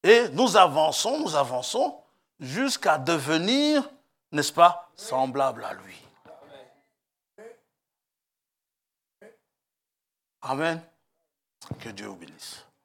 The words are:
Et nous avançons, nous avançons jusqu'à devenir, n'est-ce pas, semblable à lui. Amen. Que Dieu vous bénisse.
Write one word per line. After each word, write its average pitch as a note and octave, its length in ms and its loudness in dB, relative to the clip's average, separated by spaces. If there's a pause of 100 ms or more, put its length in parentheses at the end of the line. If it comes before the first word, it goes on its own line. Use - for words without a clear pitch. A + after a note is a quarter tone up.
Et A3+ 280 6
nous F#3 260 0
avançons, F3 640 4
nous F#3+ 160 -4
avançons C3+ 640 -2 (380)
jusqu'à D#3+ 580 -2
devenir, E3+ 920 0 (420)
n'est-ce D3 220 -4
pas, F3 420 4
semblable C3 680 -4
à - 80 -10
lui. - 260 -20 (4000)
Amen. D#3+ 400 -4 (960)
Que A#2 100 -14
Dieu G#2 180 -14
vous F#2+ 100 -14
bénisse. - 480 -20 (200)